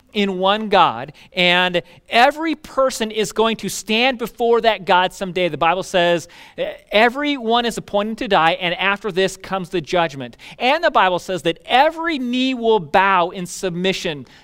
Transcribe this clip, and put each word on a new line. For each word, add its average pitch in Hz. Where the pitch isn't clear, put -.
in 196
one 208
God, 147
and 180
every 294
person 254
is 214
going 220
to 196
stand 240
before 233
that 208
God 180
someday. 180
The 151
Bible 165
says, 175
eh, 151
everyone 240
is 226
appointed 208
to 254
die, 170
and 180
after 196
this 185
comes 190
the 185
judgment. 143
And 294
the 311
Bible 185
says 175
that 165
every 320
knee 254
will 226
bow 185
in 185
submission 180